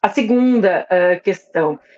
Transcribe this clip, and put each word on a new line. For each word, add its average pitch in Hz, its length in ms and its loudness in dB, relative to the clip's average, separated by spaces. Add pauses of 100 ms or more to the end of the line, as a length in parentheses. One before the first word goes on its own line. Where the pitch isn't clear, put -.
A 202 80 0
segunda, 240 800 0
ah, 180 280 2
questão, 165 640 -4 (180)